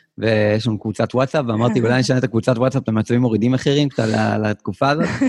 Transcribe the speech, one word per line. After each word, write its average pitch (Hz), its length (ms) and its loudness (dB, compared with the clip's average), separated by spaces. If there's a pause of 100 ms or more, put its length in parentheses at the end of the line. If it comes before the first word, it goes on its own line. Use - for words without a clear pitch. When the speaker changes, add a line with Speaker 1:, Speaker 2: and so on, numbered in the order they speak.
(180)
Speaker 1:
ויש 107 480 0
לנו 107 120 -2
קבוצת 110 360 -4
וואטסאפ, 131 340 0
ואמרתי, 117 320 0
Speaker 2:
<laughs> - 20 -2
Speaker 1:
"אולי 123 180 2
נשנה 127 180 0
את 127 60 -4
הקבוצת 117 340 0
וואטסאפ, 131 240 0
אתם 110 120 -2
מעצבים 120 260 2
מורידים 117 320 2
מחירים 143 360 2
קצת 113 200 -2
ל-, 107 380 0
לתקופה 107 420 -2
הזאת?" 156 180 0 (220)